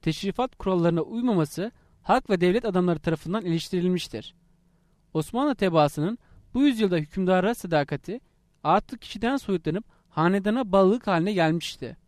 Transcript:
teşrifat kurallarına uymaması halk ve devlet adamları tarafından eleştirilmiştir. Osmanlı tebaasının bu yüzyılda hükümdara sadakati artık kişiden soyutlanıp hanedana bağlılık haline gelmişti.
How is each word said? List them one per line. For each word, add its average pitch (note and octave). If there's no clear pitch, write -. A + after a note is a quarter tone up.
teşrifat G3
kurallarına E3+
uymaması G#3
halk B3
ve F#3
devlet F3+
adamları F3+
tarafından E3
eleştirilmiştir. E3+
Osmanlı A#3+
tebaasının E3
bu B3
yüzyılda A3
hükümdara F#3
sadakati E3
artık F#3+
kişiden A#3
soyutlanıp F#3
hanedana G3
bağlılık G3
haline F#3
gelmişti. D#3+